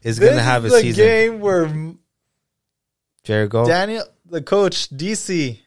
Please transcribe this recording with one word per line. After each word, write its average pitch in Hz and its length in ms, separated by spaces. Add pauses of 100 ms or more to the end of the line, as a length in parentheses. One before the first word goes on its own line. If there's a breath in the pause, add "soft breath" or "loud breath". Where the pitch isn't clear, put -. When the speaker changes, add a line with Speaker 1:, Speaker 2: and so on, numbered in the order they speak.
Speaker 1:
is 113 160
Speaker 2:
this 440 120
Speaker 1:
gonna - 120
have 247 220
Speaker 2:
is - 80
Speaker 1:
a 240 40
Speaker 2:
the 226 60
Speaker 1:
season. 180 220
Speaker 2:
game 226 360
where 185 260
m-, 156 320 (1200)
Speaker 1:
Jericho. 107 440
Speaker 2:
Daniel, 202 380 (240)
the 170 140
coach, 196 460
D 165 260
C. 156 520